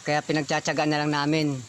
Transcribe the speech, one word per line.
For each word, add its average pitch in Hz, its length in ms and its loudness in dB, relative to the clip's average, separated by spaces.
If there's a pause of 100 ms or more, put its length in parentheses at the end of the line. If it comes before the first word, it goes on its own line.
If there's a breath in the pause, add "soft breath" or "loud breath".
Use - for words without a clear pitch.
Kaya 151 180 0
pinagtsatsagaan 151 680 0
na 151 100 2
lang 151 100 0
namin. 151 360 0 (220)